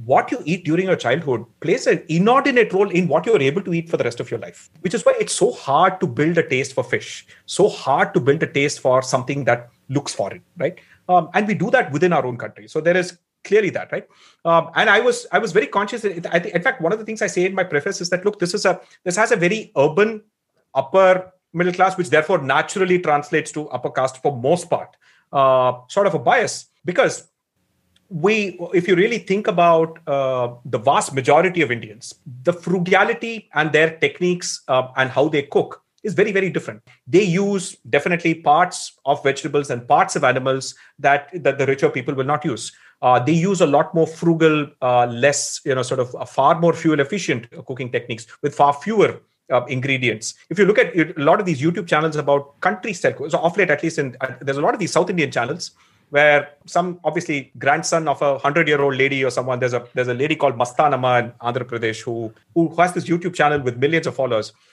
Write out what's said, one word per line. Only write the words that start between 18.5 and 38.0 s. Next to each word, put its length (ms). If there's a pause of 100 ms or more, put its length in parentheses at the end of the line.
is 100
a, 160 (240)
this 120
has 140
a 60
very 400
urban 460 (500)
upper 600 (200)
middle 220
class, 240
which 100
therefore 320
naturally 580
translates 540
to 160
upper 220
caste 320
for 120
most 360
part, 260 (360)
uh, 560
sort 180
of 80
a 40
bias. 480 (180)
Because 420 (800)
we, 500 (140)
if 140
you 80
really 240
think 300
about, 580
uh, 480 (100)
the 140
vast 340
majority 480
of 120
Indians, 420 (300)
the 80
frugality 1000
and 180
their 260
techniques, 720
uh, 280
and 140
how 180
they 140
cook 400 (200)
is 120
very, 180
very 180
different. 320 (240)
They 160
use 540 (120)
definitely 460